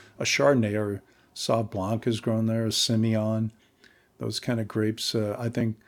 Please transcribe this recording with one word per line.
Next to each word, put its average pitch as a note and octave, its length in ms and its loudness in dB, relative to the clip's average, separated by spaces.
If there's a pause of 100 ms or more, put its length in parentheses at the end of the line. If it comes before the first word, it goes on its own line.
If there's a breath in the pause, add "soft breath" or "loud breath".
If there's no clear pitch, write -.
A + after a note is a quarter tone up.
(180 loud breath)
a - 60 -2
Chardonnay, B2+ 500 4
or G#2 280 -2 (320 soft breath)
Sauv A2+ 360 0
Blanc G#2+ 360 -2
is A2+ 140 0
grown A2+ 260 0
there, A2+ 180 0
a A2 60 0
Semillon, A2 800 0 (680 soft breath)
those A2+ 220 -6
kind A#2+ 180 -2
of A2 80 -4
grapes. G#2+ 480 -2
Uh, G#2 240 0
I A#2 120 -4
think A2+ 260 0 (120 soft breath)